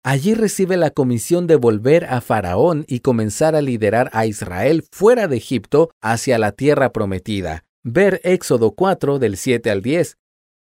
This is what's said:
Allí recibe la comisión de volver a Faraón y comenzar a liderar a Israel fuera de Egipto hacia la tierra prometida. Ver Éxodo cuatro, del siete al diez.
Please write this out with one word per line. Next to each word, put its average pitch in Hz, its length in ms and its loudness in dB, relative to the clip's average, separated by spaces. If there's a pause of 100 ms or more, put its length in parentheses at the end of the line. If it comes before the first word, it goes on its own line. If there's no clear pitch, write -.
Allí 139 280 0
recibe 190 440 0
la 156 140 2
comisión 143 560 0
de 160 100 6
volver 120 480 2
a 127 160 -4
Faraón 127 640 0
y 120 140 -6
comenzar 123 560 0
a 147 40 2
liderar 117 520 0
a 113 120 0
Israel 107 640 -2
fuera 226 380 2
de 135 80 -2
Egipto 139 540 0 (120)
hacia 117 360 0
la 107 160 0
tierra 139 400 0
prometida. 95 720 -6 (180)
Ver 180 400 0
Éxodo 151 480 0
cuatro, 143 480 -2
del 110 160 0
siete 117 340 -2
al 101 120 -2
diez. 147 340 -2 (540)